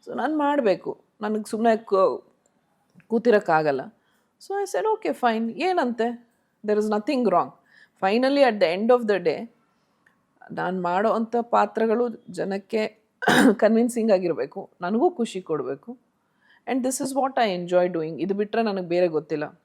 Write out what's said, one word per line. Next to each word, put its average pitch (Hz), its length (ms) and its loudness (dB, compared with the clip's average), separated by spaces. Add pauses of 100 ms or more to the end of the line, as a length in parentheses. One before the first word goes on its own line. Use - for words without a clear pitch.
So, - 120 -10
ನಾನ್ 294 200 -2
ಮಾಡ್ಬೇಕು. 285 680 0 (140)
ನನಗ್ 214 260 -4
ಸುಮ್ನೆ 226 360 2
ಕೂ-, 190 400 2 (840)
ಕೂತಿರಕ್ಕಾಗಲ್ಲ. 170 760 2 (640)
So, 392 200 -4
I - 80 -8
said, 440 220 0
"Okay, 320 220 -6
fine. 226 440 -2
ಏನಂತೆ? 247 680 -2 (360)
There 208 180 0
is 214 80 -2
nothing 247 320 -2
wrong." 175 260 2 (540)
Finally, 254 500 4
at 208 80 0
the 175 180 2
end 240 200 4
of 233 120 -6
the 185 120 0
day, 170 280 -2 (1000)
ನಾನ್ 180 300 -4
ಮಾಡೋ 185 300 2
ಅಂಥ 220 300 -2
ಪಾತ್ರಗಳು 226 880 0
ಜನಕ್ಕೆ 196 680 -6 (220)
<clears throat> 247 320 4
ಕನ್ವಿನ್ಸಿಂಗ್ 226 580 2
ಆಗಿರ್ಬೇಕು, 175 580 -2 (120)
ನನಗೂ 226 300 0
ಖುಷಿ 226 300 -6
ಕೊಡ್ಬೇಕು. 147 560 -8 (720)
And 254 180 -2
this 262 200 -4
is 269 100 -8
what 262 180 -2
I 196 300 0
enjoy 180 240 2
doing. 160 340 -6
ಇದು 196 120 -2
ಬಿಟ್ರೆ 214 300 -2
ನನಗ್ 196 240 -4
ಬೇರೆ 180 200 2
ಗೊತ್ತಿಲ್ಲ. 151 580 -4